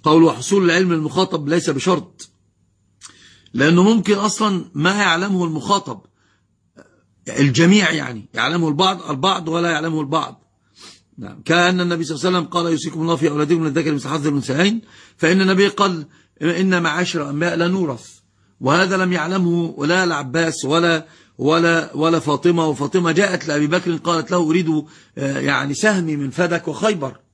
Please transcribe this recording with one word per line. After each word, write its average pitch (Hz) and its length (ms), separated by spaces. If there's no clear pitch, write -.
قول: 160 200
"وحصول 160 420
العلم 175 280
المخاطب 156 560
ليس 165 220
بشرط"، 147 600
لأنه 160 280
ممكن 208 320
أصلا 196 500
ما 156 160
يعلمه 190 540
المخاطب 160 560
الجميع، 160 640
يعني 123 420
يعلمه 156 340
البعض، 175 420
البعض 165 380
ولا 170 220
يعلمه 156 300
البعض. 147 400
نعم. - 240
كأن 175 380
النبي 170 240
صلى 151 120
الله 165 100
عليه 180 120
وسلم 156 100
قال: 170 180
"يوصيكم 160 360
الله 165 140
في 151 120
أولادكم 151 360
للذكر 151 300
مثل 131 140
حظ 143 180
الأنثيين"، 151 540
فإن 180 240
النبي 190 280
قال: 190 380
"إن 175 400
معاشر 165 400
الأنبياء 156 340
لا 170 120
نورث"، 175 420
وهذا 180 360
لم 185 160
يعلمه 170 760
لا 180 180
العباس 156 600
ولا، 165 420
ولا، 165 580
ولا 160 220
فاطمة، 160 500
وفاطمة 156 440
جاءت 180 360
لأبي 147 180
بكر 175 300
قالت 165 340
له: 175 200
"أريد، 160 340
آه، 139 200
يعني 139 360
سهمي 175 420
من 139 140
فدك 165 380
وخيبر". 151 520